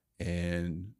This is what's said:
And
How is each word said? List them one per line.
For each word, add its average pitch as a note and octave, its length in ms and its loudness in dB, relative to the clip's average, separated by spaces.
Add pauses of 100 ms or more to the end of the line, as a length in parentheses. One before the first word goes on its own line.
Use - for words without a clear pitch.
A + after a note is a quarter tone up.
(200)
And F2 800 0